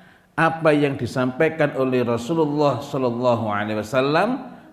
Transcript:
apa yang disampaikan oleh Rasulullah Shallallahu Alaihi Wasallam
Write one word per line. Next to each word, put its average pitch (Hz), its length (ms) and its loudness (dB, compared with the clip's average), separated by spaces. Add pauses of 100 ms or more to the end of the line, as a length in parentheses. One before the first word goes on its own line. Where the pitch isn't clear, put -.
(340)
apa 160 400 0
yang 143 240 0
disampaikan 143 800 0
oleh 131 240 2
Rasulullah 143 800 0
Shallallahu 120 640 0
Alaihi 104 320 -2
Wasallam 147 800 0 (140)